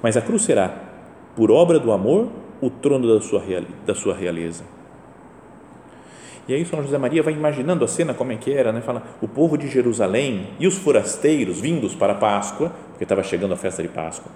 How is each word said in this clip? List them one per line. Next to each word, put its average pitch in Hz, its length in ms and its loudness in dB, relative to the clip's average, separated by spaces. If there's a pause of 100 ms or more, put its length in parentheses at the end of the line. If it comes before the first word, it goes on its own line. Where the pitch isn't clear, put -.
Mas 117 160 2
a 117 40 4
cruz 208 220 -2
será, 98 300 2 (640)
por 113 140 4
obra 160 300 6
do 117 120 0
amor, 139 380 2 (300)
o 131 100 -2
trono 131 420 2
da 107 100 6
sua 101 180 -2
reali-, 92 280 -4 (180)
da 98 80 0
sua 92 220 -2
realeza. 85 480 -6 (1800)
E 123 60 0
aí 160 120 0
São 160 180 -6
José 139 140 -2
Maria 143 260 2
vai 156 100 0
imaginando 151 520 0
a - 20 -2
cena 160 260 -2
como 127 180 -4
é 113 40 -4
que 120 160 -4
era, 127 200 2
né? 117 100 -4
Fala, 117 220 -6 (180)
o 113 60 -4
povo 151 300 2
de 143 100 -4
Jerusalém 117 840 0 (100)
e 165 80 4
os 190 100 2
forasteiros 143 840 2
vindos 127 360 -2
para 101 180 2
a - 20 0
Páscoa, 107 560 0 (180)
porque - 140 -10
estava 95 200 0
chegando 92 300 -2
a 85 40 -4
festa 87 240 -6
de 85 80 -4
Páscoa - 460 -10